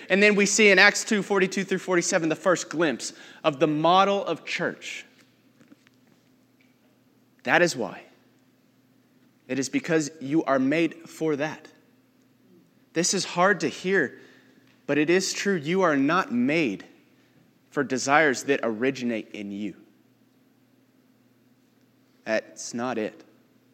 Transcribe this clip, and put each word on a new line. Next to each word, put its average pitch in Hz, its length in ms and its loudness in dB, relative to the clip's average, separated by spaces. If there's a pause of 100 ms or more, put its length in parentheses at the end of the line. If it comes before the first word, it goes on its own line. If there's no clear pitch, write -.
(100)
And 196 120 2
then 208 120 6
we 202 120 4
see 208 240 4
in 190 80 6
Acts 202 260 6
two 208 180 0
forty-two 190 400 -2
through 190 160 -4
forty-seven 175 500 0
the 156 60 -2
first 170 340 -2
glimpse 147 440 -4 (320)
of 147 160 -2
the 156 80 2
model 185 560 2
of 156 200 -6
church. - 640 -8 (2500)
That 151 180 4
is 165 140 2
why. 107 260 -8 (1400)
It 131 120 -6
is 131 100 -4
because 151 420 -2 (100)
you 143 240 -2
are 135 140 2
made 151 500 -2
for 156 280 -4
that. 147 320 -8 (1300)
This 170 200 0
is 185 100 -2
hard 180 360 2
to 160 80 -2
hear, 180 500 -2 (680)
but 143 100 0
it 151 100 2
is 185 240 0
true. 202 220 -2
You 175 280 -2
are 160 140 2
not 151 360 0
made 123 520 0 (840)
for 143 140 -4
desires 131 600 2
that 135 200 0
originate 120 680 -4
in 101 220 -12
you. 101 240 -8 (2500)
That's - 500 -6
not 120 240 -6
it. 104 240 -8 (520)